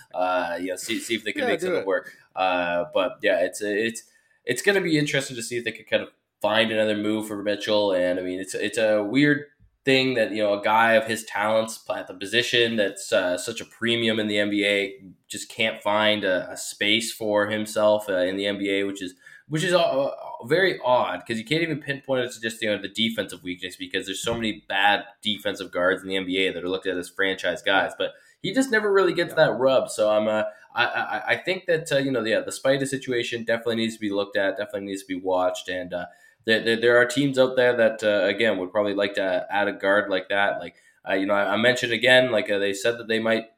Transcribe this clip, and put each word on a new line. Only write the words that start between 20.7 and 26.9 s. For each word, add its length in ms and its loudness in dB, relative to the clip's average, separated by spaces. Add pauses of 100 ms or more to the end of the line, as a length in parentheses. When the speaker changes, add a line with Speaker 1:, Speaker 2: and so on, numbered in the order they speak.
Speaker 1:
odd 440 2
'cause 100 -4
you 80 -6
can't 180 0
even 200 -4
pinpoint 420 -2
it 80 -6
to 80 -16
just, 220 -6
you 80 0
know, 100 0
the 80 -8
defensive 540 -2
weakness 340 -10
because 300 -6
there's 160 -8
so 100 -2
many 360 -4
bad 360 2 (160)
defensive 500 -4
guards 320 0
in 60 -12
the 80 -2
N 80 -2
B 220 -2
A 60 -2
that 120 -8
are 40 -4
looked 180 -4
at 100 -2